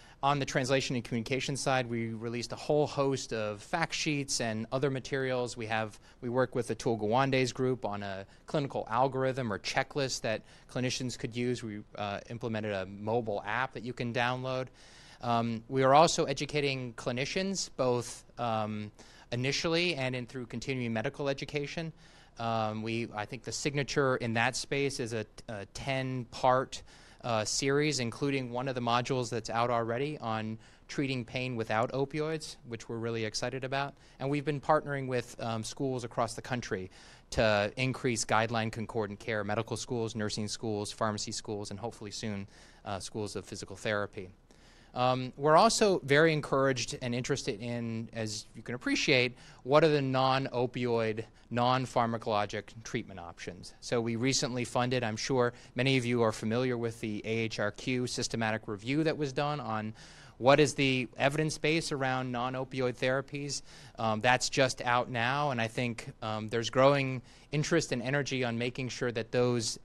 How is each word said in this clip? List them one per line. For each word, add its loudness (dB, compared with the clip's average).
on 2
the -2
translation 0
and -4
communication -2
side, 0
we -4
released -6
a -10
whole 2
host 0
of -4
fact -2
sheets 0
and -2
other 2
materials. -2
We -6
have, -2
we -6
work 2
with 0
the -2
Atul 0
Gawande's 4
group -2
on -4
a -8
clinical -2
algorithm 2
or -2
checklist -2
that -2
clinicians -2
could -8
use. -2
We, -8
uh, -4
implemented -4
a -2
mobile -4
app -2
that -10
you -8
can -6
download. -2
Um, 0
we 2
are 8
also 8
educating -2
clinicians, -4
both, 0
um, -2
initially 0
and -2
in -6
through -10
continuing -4
medical -2
education, -4
um, 0
we, -4
I -4
think -12
the -8
signature 0
in -2
that 4
space -2
is -4
a, -2
a -10
ten-part, 0
uh, 2
series, 0
including -2
one -4
of -2
the -4
modules 2
that's -4
out 2
already 0
on -4
treating -2
pain -4
without 0
opioids, -4
which -10
we're -6
really -2
excited -4
about. -2
And -2
we've 0
been -2
partnering 2
with, -4
um, -2
schools -4
across -2
the -10
country -4
to 4
increase 0
guideline 2
concordant -4
care, -4
medical -2
schools, -4
nursing -4
schools, -4
pharmacy -2
schools, -8
and -10
hopefully -10
soon, -6
uh, -6
schools -6
of -8
physical -12
therapy. -4
Um, 0
we're 8
also 6
very 8
encouraged 2
and -2
interested -2
in, -4
as -6
you -16
can -8
appreciate, 4
what 8
are 10
the 4
non-opioid, 2
non-pharmacologic 0
treatment -6
options. -14
So 0
we 0
recently 0
funded, 0
I'm -2
sure 2
many 4
of 0
you 2
are 4
familiar -2
with -6
the -4
A -6
H -2
R 0
Q -2
systematic -2
review -2
that 0
was -4
done -2
on -4
what 10
is 4
the 2
evidence 2
base 0
around -2
non-opioid -2
therapies. -2
Um, 0
that's 6
just 4
out 2
now, 0
and 0
I 2
think, -4
um, -4
there's -2
growing 4
interest 2
and 0
energy 0
on -2
making -2
sure -2
that -4
those 2